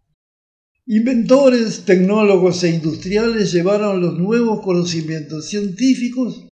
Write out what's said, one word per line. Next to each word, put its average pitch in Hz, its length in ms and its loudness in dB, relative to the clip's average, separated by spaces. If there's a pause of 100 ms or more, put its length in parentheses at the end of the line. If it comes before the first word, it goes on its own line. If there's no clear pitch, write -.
(840)
Inventores, 240 1000 2
tecnólogos 185 800 2
e 170 60 2
industriales 185 840 -2
llevaron 196 480 0
los 160 180 -2
nuevos 220 420 0
conocimientos 160 880 -4
científicos 240 960 -2 (140)